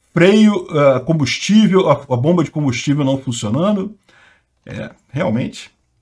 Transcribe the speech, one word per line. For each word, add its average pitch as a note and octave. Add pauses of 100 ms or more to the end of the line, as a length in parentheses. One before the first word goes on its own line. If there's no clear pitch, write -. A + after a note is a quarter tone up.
(140)
freio, G#3
é, C#3
combustível, F3
a, -
a B2+
bomba D#3+
de -
combustível C#3+
não C3+
funcionando. D#3 (720)
É, - (180)
realmente, - (320)